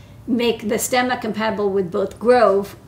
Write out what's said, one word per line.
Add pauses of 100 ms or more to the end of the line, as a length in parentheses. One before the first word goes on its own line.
(260)
make
the
Stemma
compatible
with
both
Grove, (140)